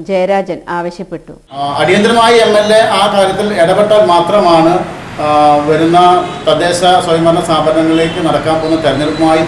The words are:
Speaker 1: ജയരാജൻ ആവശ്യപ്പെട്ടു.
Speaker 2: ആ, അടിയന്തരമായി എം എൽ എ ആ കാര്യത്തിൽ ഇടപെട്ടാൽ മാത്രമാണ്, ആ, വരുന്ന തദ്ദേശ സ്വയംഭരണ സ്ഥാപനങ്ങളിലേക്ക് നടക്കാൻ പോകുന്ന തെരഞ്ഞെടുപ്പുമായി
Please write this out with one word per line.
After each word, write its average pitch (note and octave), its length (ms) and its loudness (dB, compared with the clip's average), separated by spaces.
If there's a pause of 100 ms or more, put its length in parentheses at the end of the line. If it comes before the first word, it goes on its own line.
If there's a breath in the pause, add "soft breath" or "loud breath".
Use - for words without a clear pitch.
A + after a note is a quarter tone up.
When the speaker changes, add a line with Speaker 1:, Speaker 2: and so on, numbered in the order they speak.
Speaker 1:
ജയരാജൻ F#3+ 500 -2 (180)
ആവശ്യപ്പെട്ടു. E3+ 560 -12 (200)
Speaker 2:
ആ, C#3 80 -10 (180)
അടിയന്തരമായി A3+ 680 2
എം G#3 160 2
എൽ G#3 80 -2 (100)
എ - 20 4 (180)
ആ - 20 0 (140)
കാര്യത്തിൽ G3 320 0 (160)
ഇടപെട്ടാൽ G#3 400 2 (100)
മാത്രമാണ്, F3 600 2 (500)
ആ, D3+ 40 -2 (420)
വരുന്ന E3 300 2 (500)
തദ്ദേശ F3 320 0 (240)
സ്വയംഭരണ E3 420 0
സ്ഥാപനങ്ങളിലേക്ക് D#3+ 800 0
നടക്കാൻ D3+ 320 -2
പോകുന്ന D#3+ 260 -2
തെരഞ്ഞെടുപ്പുമായി D3+ 640 0